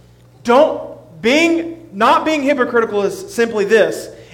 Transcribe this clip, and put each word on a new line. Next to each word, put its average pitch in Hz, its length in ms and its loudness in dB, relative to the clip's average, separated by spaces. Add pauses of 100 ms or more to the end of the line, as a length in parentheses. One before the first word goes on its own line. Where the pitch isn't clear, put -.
(440)
Don't, - 800 0
being, 330 680 0
not 269 340 2
being 311 180 -2
hypocritical 233 600 0
is - 300 -8
simply 214 320 -2
this. 202 440 0 (240)